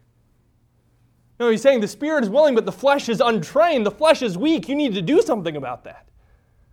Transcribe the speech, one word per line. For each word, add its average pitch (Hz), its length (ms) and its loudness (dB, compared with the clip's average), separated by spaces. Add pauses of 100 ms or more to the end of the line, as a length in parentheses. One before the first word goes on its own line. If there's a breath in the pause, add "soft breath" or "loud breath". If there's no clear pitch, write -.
(1400)
No, 240 60 2
he's 220 120 0
saying 269 200 4
the 202 80 -2
spirit 302 340 -4
is 202 60 -2
willing, 277 260 4
but 220 100 2
the 190 60 -8
flesh 277 380 -2
is 202 100 0
untrained. 240 640 0
The 202 60 -2
flesh 311 300 2
is 196 160 -4
weak. 277 320 -2
You 269 60 -4
need 269 180 -2
to 196 80 -4
do 285 200 2
something 185 360 -4
about 127 260 -10
that. - 240 -20 (640)